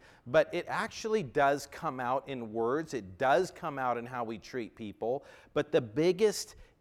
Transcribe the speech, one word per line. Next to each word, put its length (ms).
but 260
it 160
actually 540
does 440
come 320
out 300
in 240
words. 400
It 240
does 340
come 280
out 180
in 80
how 180
we 140
treat 380
people. 500
But 180
the 80
biggest 760